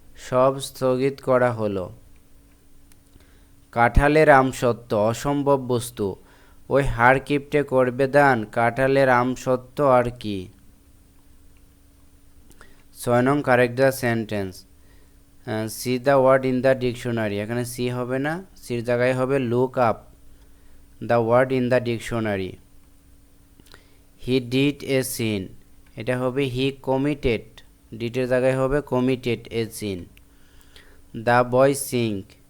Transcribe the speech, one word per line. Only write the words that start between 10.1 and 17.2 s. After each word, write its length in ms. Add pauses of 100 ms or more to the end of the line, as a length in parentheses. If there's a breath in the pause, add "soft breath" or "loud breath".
কি। 280 (2500 soft breath)
ছয় 220
নং, 180
correct 360
the 160
sentence। 640
আহ, 1080
see 320
the 180
word 280
in 200
the 180
dictionary, 520